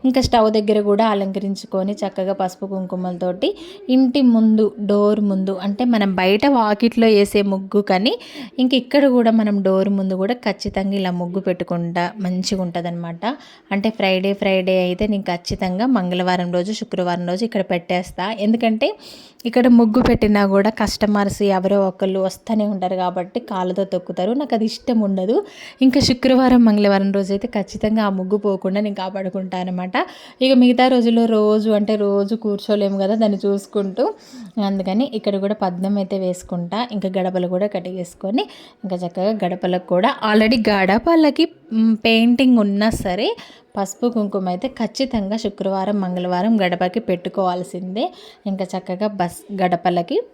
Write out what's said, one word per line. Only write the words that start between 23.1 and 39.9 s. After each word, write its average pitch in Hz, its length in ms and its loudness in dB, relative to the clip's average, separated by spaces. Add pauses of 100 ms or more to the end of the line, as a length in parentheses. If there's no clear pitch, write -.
కాళ్ళతో 185 440 -4
తొక్కుతారు. 180 500 -4
నాకు 269 220 -2
అది 226 100 0
ఇష్టం 226 340 -2
ఉండదు. 202 460 0 (360)
ఇంకా 262 180 6
శుక్రవారం, 254 680 4
మంగళవారం 202 460 4
రోజు 196 220 -2
అయితే 202 140 -4
ఖచ్చితంగా 214 560 -2
ఆ 202 60 2
ముగ్గు 190 280 -2
పోకుండా 196 440 -2
నేను 202 140 -4
కాపాడుకుంటా 190 640 -6
అనమాట. 180 340 -6 (500)
ఇక 262 120 4
మిగతా 247 340 6
రోజుల్లో 233 380 4
రోజు 214 440 2
అంటే 214 260 2
రోజు 202 400 0
కూర్చోలేము 202 600 -2
కదా 196 180 0
దాన్ని 214 300 0
చూసుకుంటూ. 202 680 -2 (520)
అందుకని 196 480 0
ఇక్కడ 208 240 -2
కూడా 196 160 -2
పద్మం 196 440 -2
అయితే 190 220 -2
వేసుకుంటా. 180 720 -4
ఇంకా 196 180 -4
గడపలు 185 380 -2
కూడా 185 200 -2
కడిగేసుకొని 185 800 -6 (360)
ఇంకా 185 120 -6 (120)
చక్కగా 196 400 -2
గడపలకు 180 400 -2
కూడా 202 280 2 (160)